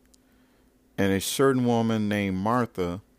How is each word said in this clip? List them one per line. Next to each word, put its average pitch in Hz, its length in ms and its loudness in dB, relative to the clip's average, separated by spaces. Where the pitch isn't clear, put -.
and 98 140 2
a 95 80 0
certain 131 440 2
woman 113 440 0
named 101 280 -2
Martha 101 640 -2